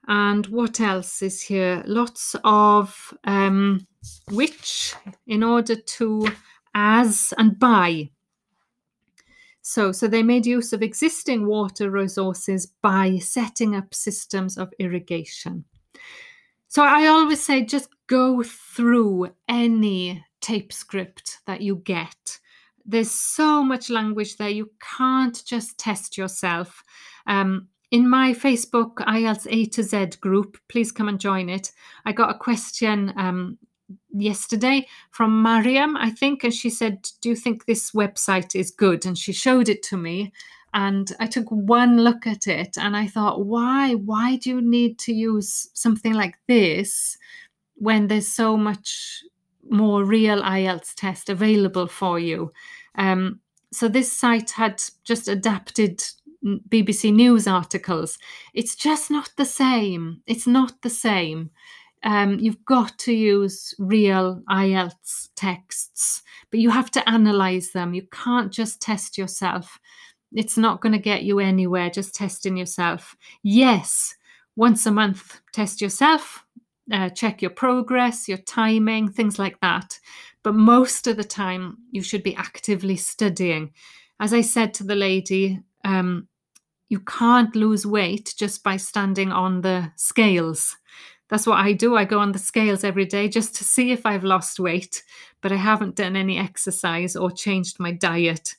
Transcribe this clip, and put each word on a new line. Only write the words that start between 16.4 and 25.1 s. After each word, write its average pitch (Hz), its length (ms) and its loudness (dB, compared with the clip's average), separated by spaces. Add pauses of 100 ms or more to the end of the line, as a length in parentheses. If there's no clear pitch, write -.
So 294 160 2
I 294 240 6
always 311 340 4
say, 269 220 0
just 269 260 -4 (160)
go 254 380 2
through 233 920 0 (140)
any 214 760 0 (160)
tape - 340 -6
script - 720 -12
that 196 160 -10
you 196 160 -2
get. 175 640 -8 (460)
There's 226 240 0
so 302 540 0
much 254 260 -2
language 214 460 -4
there. 208 140 -6
You 214 200 -6 (280)
can't 262 480 0